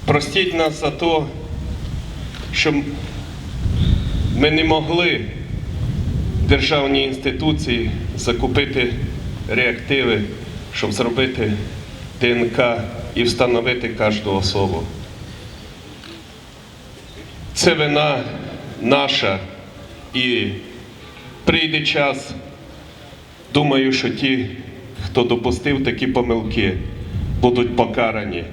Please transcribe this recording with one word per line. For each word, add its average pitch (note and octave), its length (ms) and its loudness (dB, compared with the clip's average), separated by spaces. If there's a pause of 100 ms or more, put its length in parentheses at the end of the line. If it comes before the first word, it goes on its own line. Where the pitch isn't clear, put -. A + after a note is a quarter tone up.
Простіть - 480 4
нас D#3+ 280 2
за D3 100 2
те, E3+ 240 2 (1400)
що D3+ 200 2 (1600)
ми D3 140 6
не D#3 120 4
могли D#3+ 580 2 (1300)
державні C#3 560 4
інституції C3 880 0 (260)
закупити B2+ 760 2 (560)
реактиви, A#2+ 720 2 (520)
щоб - 180 0
зробити A#2+ 600 0 (680)
Д A#2+ 100 6
Н A#2+ 180 2
К A#2 340 2 (320)
і A#2+ 80 2
встановити A#2+ 680 2
кожну G#2+ 440 0
особу. F#2+ 500 0 (2750)
Це E3+ 200 4
вина D3 500 2 (580)
наша, B2 580 4 (760)
і B2 340 2 (960)
прийде D#3+ 420 2
час, C#3 460 0 (1200)
думаю, C3+ 400 4
що - 160 0
ті, B2+ 380 0 (580)
хто B2 180 2
допустив B2 600 2
такі B2+ 240 0
помилки, A2+ 680 2 (640)
будуть B2 340 4
покарані A2 760 0